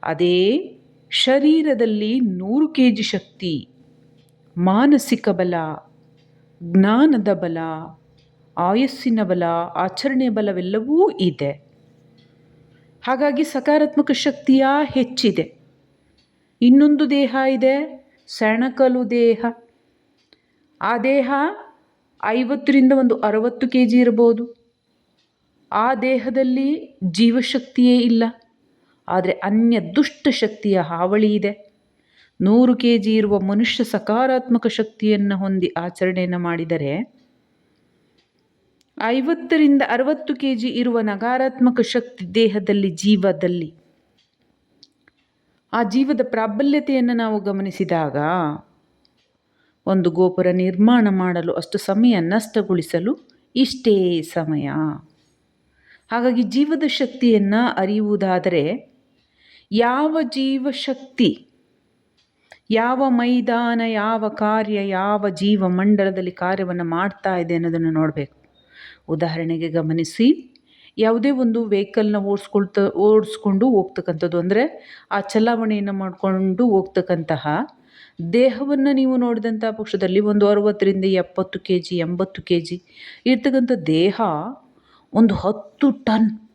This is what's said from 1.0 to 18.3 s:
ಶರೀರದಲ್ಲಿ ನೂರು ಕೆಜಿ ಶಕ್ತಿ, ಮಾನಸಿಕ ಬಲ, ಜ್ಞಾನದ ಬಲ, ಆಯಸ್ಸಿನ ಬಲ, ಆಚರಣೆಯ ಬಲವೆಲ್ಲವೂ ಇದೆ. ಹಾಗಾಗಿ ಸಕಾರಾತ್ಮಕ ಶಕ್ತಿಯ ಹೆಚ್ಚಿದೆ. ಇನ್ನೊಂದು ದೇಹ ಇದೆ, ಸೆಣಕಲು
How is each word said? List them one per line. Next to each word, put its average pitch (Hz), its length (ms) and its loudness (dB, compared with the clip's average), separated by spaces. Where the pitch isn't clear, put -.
ಶರೀರದಲ್ಲಿ 254 1080 0
ನೂರು 214 480 0
ಕೆಜಿ 247 360 2
ಶಕ್ತಿ, 175 640 -6
ಮಾನಸಿಕ 220 720 2
ಬಲ, 180 240 -2
ಜ್ಞಾನದ 208 720 4
ಬಲ, 170 240 -4
ಆಯಸ್ಸಿನ 220 680 0
ಬಲ, 180 200 0
ಆಚರಣೆಯ 254 540 -2
ಬಲವೆಲ್ಲವೂ 214 800 0
ಇದೆ. 151 560 -4
ಹಾಗಾಗಿ 269 400 0
ಸಕಾರಾತ್ಮಕ 294 680 0
ಶಕ್ತಿಯ 269 540 2
ಹೆಚ್ಚಿದೆ. 247 760 -2
ಇನ್ನೊಂದು 285 480 6
ದೇಹ 269 260 0
ಇದೆ, 269 560 -2
ಸೆಣಕಲು 247 840 0